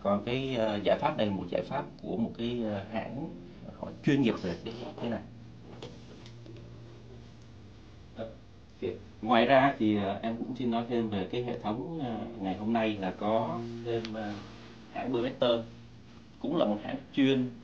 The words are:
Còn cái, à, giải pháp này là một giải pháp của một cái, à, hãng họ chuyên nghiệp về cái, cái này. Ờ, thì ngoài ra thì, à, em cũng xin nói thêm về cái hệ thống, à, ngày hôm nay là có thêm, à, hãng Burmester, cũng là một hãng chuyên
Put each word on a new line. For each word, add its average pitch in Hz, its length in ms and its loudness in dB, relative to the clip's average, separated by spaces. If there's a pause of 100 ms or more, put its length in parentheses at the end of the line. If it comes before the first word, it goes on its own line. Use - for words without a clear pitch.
Còn 101 220 4
cái, 131 340 0
à, 107 240 4
giải 92 160 6
pháp 156 180 2
này 110 80 4
là 101 80 2
một 87 160 -2
giải - 120 0
pháp - 220 -2 (180)
của - 160 -2
một 113 200 2
cái, 120 240 -2 (120)
à, 101 200 -2
hãng 123 360 -4 (500)
họ - 80 -6 (180)
chuyên 139 160 6
nghiệp 110 200 4
về 87 140 -2 (100)
cái, - 80 -8 (280)
cái 120 80 -2
này. 113 120 -2 (3000)
Ờ, - 140 -8 (520)
thì - 60 0 (340)
ngoài 117 240 8
ra 131 340 8
thì, 107 180 6
à, 101 240 0
em 113 160 -2
cũng 120 220 -4
xin 120 120 2
nói 117 180 2
thêm 113 200 2
về 95 220 0
cái 123 120 0
hệ 117 160 -4
thống, 120 440 -2
à, 113 140 -2 (220)
ngày 95 160 0
hôm 107 180 0
nay 110 260 4
là 92 200 0
có 113 400 2 (260)
thêm, 117 180 0 (100)
à, 107 200 -4 (600)
hãng 123 180 -4
Burmester, 120 480 2 (800)
cũng - 180 0
là - 80 6
một 208 180 2
hãng - 140 -4 (180)
chuyên 131 340 4 (140)